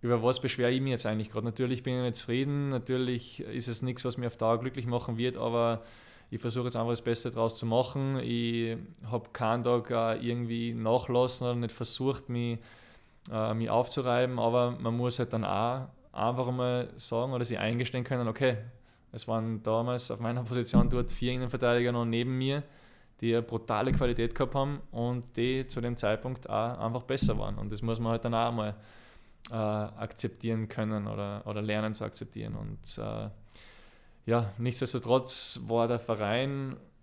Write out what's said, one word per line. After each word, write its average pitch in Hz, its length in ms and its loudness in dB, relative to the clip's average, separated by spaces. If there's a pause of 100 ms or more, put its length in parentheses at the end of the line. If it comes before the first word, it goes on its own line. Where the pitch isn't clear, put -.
über 120 220 4
was 123 160 4
beschwere 123 320 2
ich 131 100 2
mich 135 100 0
jetzt 120 140 0
eigentlich 110 240 0
gerade? 113 160 -4
Natürlich 123 380 0
bin 127 140 -2
ich 127 40 0
nicht 123 140 0
zufrieden, 139 540 0
natürlich 127 720 -2
ist 113 260 -6
es 117 160 -4
nichts, 123 200 -2
was 120 140 -2
mich 123 80 -4
auf 117 120 -2
Dauer 113 220 4
glücklich 127 280 -4
machen 120 300 -2
wird, 123 200 0
aber 117 460 2 (480)
ich 117 100 -6
versuche 120 240 -2
jetzt 123 100 -4
einfach 117 180 0
das 117 100 -4
Beste 117 260 0
draus 113 260 0
zu 117 120 -4
machen. 131 520 0
Ich 117 580 -2 (340)
hab 117 200 -4
keinen 117 320 0
Tag, 120 280 4
äh, 113 360 0
irgendwie 117 460 -2
nachlassen 123 720 2
oder 120 100 0
nicht 120 180 -2
versucht, 131 560 -2
mich, 120 280 -2 (760)
äh, 110 220 0
mich 113 160 0
aufzureiben, 123 680 2
aber 120 400 4
man 117 180 0
muss 120 220 0
halt 120 140 0
dann 110 120 0
auch 117 420 0 (260)
einfach 123 380 0
mal 123 440 0
sagen 123 380 -2
oder 120 120 0
sich 110 140 -2
eingestehen 120 460 0
können: 123 220 0
okay, 120 300 4 (560)
es - 140 -10
waren 113 340 0
damals 120 480 0
auf 110 120 -4
meiner 120 200 -2
Position 120 480 4
dort 123 220 2
vier 123 220 -2
Innenverteidiger 120 580 2
noch 120 140 0
neben 120 320 0
mir, 135 260 0 (560)
die 117 140 2
eine 117 80 4
brutale 113 500 0
Qualität 120 420 2
gehabt 135 220 0
haben 143 240 0 (100)
und 120 460 -4
die 131 320 0
zu 127 140 -4
dem 120 160 -2
Zeitpunkt 123 520 -2
auch 110 300 0
einfach 117 240 -2
besser 123 340 2
waren. 104 200 -2
Und 104 160 -4
das 104 80 -6
muss 113 180 0
man 113 140 0
halt 113 100 -2
dann 117 100 0
auch 117 200 2
mal, 107 200 -2 (760)
äh, 120 40 -10
akzeptieren 110 1160 -2
können 107 380 -2
oder, 101 380 -6
oder 107 160 -4
lernen 107 320 0
zu 107 120 -6
akzeptieren. 107 500 -8
Und, 104 440 -10
äh, 55 300 -6 (960)
ja, 113 300 2
nichtsdestotrotz 123 1080 2
war 117 220 4
der 120 100 2
Verein 123 800 -2 (260)